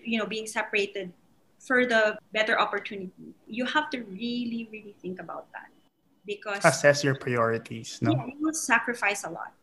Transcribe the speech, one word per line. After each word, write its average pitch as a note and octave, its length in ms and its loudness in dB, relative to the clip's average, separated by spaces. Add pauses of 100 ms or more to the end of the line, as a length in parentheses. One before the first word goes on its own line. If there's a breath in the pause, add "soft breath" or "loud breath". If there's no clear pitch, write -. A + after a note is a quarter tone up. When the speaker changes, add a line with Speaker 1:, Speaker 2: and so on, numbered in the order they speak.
Speaker 1:
you A3+ 160 -2
know, G#3+ 80 0
being A3 220 -6
separated G3+ 640 -2 (480)
for B3 240 4
the A3 320 4 (160)
better A3 260 2
opportunity, G3 800 -4 (100)
you A3 220 -4
have D4+ 220 2
to B3+ 180 -4
really, A#3 640 -6
really G#3 320 -16
think F#3 160 -8
about D#3 320 -12
that. - 160 -16 (580)
Because G3+ 380 -4
Speaker 2:
Assess C#3+ 400 6
your C3+ 160 4
priorities, A2+ 800 -2
no? A#2 120 4
Speaker 1:
Yeah, C3 200 0
you C#4+ 80 -16
will D#4 160 0
sacrifice A#3 680 0
a E3 60 -8
lot. E3 220 -10 (100)